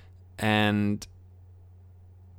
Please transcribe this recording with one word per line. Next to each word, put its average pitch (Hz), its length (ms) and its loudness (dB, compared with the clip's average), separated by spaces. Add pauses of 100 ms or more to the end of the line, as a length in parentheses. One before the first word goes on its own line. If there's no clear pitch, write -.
(380)
and 104 720 0 (1300)